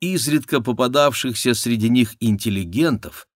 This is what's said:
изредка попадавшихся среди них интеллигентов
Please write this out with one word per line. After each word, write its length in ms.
изредка 600
попадавшихся 920
среди 360
них 300
интеллигентов 1160